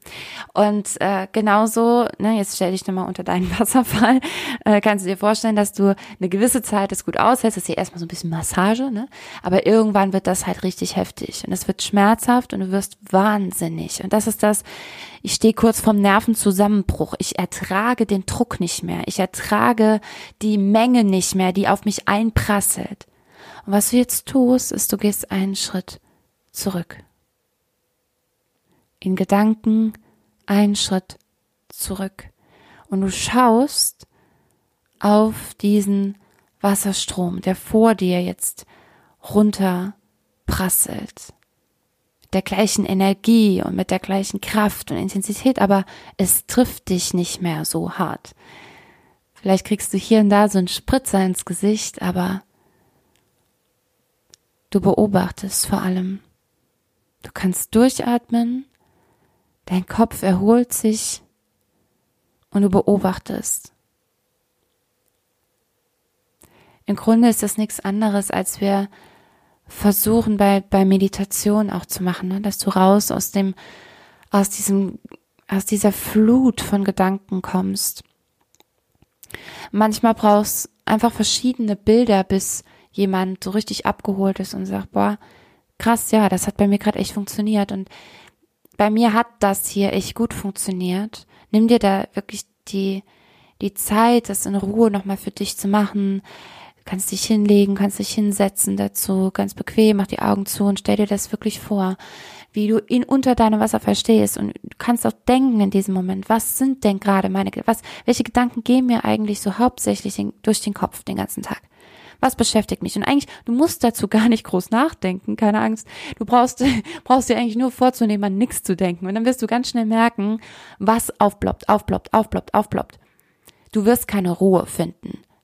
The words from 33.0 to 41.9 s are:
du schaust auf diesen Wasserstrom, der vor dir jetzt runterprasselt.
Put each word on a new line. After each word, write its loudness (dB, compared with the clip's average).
du 0
schaust 0
auf 2
diesen 0
Wasserstrom, -2
der -2
vor 2
dir 0
jetzt -8
runterprasselt. -4